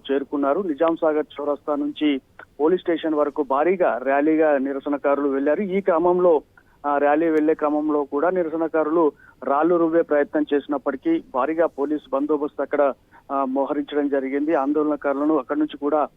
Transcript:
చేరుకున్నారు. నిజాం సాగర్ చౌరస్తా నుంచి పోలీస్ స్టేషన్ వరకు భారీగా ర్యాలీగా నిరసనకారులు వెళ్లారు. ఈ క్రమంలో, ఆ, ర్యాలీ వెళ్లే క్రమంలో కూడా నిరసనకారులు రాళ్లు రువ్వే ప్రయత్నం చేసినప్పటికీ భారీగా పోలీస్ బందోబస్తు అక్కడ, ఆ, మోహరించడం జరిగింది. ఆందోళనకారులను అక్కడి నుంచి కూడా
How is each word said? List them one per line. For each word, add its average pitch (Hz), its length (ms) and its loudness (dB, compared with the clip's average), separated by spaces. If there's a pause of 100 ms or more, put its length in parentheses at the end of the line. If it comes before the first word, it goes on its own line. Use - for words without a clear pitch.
(120)
చేరుకున్నారు. 139 500 -2
నిజాం 165 340 0
సాగర్ 151 300 0 (140)
చౌరస్తా 143 360 -4
నుంచి 147 460 -2 (380)
పోలీస్ 175 220 2
స్టేషన్ 160 320 -2
వరకు 147 300 0
భారీగా 143 540 2
ర్యాలీగా 147 600 2
నిరసనకారులు 139 720 -2
వెళ్లారు. 139 320 0
ఈ 190 200 -2
క్రమంలో, 175 600 4 (460)
ఆ, 143 100 0
ర్యాలీ 151 320 2
వెళ్లే 156 240 2
క్రమంలో 151 500 0
కూడా 143 260 -2
నిరసనకారులు 160 800 0 (320)
రాళ్లు 151 320 2
రువ్వే 165 260 2
ప్రయత్నం 151 520 0
చేసినప్పటికీ 143 720 -2 (100)
భారీగా 156 320 0
పోలీస్ 147 440 -4
బందోబస్తు 147 520 -2
అక్కడ, 139 320 0 (380)
ఆ, 139 140 -2
మోహరించడం 139 640 -2
జరిగింది. 139 460 -2
ఆందోళనకారులను 147 800 0
అక్కడి 147 220 -4
నుంచి 151 180 -4
కూడా 143 400 0